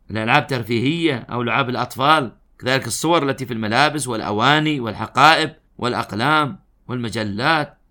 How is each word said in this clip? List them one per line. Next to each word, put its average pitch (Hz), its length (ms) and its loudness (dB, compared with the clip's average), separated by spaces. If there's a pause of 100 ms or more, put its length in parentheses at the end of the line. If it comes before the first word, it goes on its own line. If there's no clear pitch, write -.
(100)
الألعاب 110 360 2
ترفيهية 123 840 -2
أو 120 120 -4
لعاب 120 260 0
الأطفال، 131 640 0 (260)
كذلك 127 280 0
الصور 151 440 0
التي 135 160 -6
في 123 60 -8
الملابس 127 560 0
والأواني 127 720 0
والحقائب 139 760 2 (240)
والأقلام 120 800 0 (300)
والمجلات، 117 920 -2 (120)